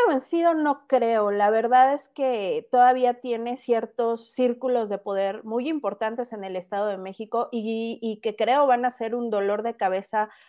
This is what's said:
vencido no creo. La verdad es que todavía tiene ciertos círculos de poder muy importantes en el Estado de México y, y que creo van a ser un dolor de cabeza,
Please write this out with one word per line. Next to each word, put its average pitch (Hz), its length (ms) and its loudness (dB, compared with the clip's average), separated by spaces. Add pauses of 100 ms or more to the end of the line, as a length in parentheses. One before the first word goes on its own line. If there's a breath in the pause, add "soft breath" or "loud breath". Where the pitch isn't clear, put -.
vencido 339 460 2
no 294 340 -2
creo. 226 440 2
La 202 180 2
verdad 240 440 6
es 285 160 -6
que 208 600 -2
todavía 247 480 4
tiene 240 380 -6
ciertos 233 760 -2
círculos 240 560 0
de 202 100 -4
poder 196 460 -4
muy 233 240 -4
importantes 233 640 -6
en 202 140 -10
el 190 100 -8
Estado 196 320 -4
de 196 100 -4
México 214 540 -6
y, 226 500 -6
y 220 200 -6
que 214 140 -4
creo 254 320 2
van 247 180 2
a 247 60 -2
ser 233 240 -6
un 240 140 -6
dolor 208 340 -2
de 233 120 -6
cabeza, 202 540 -4 (200 soft breath)